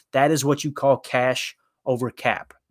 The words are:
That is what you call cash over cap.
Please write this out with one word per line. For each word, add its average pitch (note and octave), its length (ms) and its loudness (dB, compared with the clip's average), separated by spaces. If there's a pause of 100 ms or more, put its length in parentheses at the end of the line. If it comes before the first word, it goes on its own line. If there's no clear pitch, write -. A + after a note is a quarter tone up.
(140)
That C#3 180 4
is C#3 140 0
what C#3+ 180 0
you D3+ 80 -4
call C#3 260 2
cash - 580 -2 (320)
over B2 220 -2
cap. - 440 -4 (180)